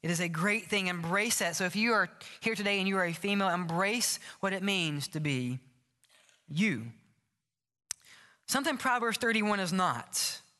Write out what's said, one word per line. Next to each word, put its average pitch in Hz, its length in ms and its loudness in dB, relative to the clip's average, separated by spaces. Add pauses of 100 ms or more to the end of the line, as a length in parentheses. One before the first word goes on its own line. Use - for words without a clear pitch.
It 160 80 -2
is 170 100 0
a 180 80 0
great 185 380 0
thing. 196 220 -2
Embrace 180 500 0
that. 220 180 0
So 190 100 0
if 180 100 -4
you 226 180 2
are 190 160 2 (300)
here 226 160 -2
today 202 240 0
and 190 80 0
you 196 100 2
are 180 80 2
a 170 80 -2
female, 202 360 0
embrace 180 680 0 (220)
what 190 140 0
it 185 100 -4
means 165 460 0
to 156 100 -6
be 127 400 -2 (880)
you. 143 440 0 (1600)
Something 285 300 0
Proverbs 240 420 2
thirty-one 214 400 2
is 180 120 0
not. 175 720 0 (180)